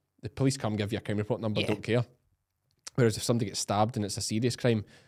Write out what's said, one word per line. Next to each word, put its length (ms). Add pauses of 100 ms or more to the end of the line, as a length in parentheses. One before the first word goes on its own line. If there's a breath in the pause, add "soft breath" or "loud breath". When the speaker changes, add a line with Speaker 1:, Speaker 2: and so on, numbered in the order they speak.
(220)
Speaker 1:
the 80
police 280
come 180
give 160
you 60
a 40
crime 160
report 240
number, 200
Speaker 2:
Yeah. 60
Speaker 1:
don't 160
care. 220 (880)
Whereas 220
if 60
somebody 240
gets 120
stabbed 380
and 80
it's 100
a 60
serious 340
crime, 300 (220 soft breath)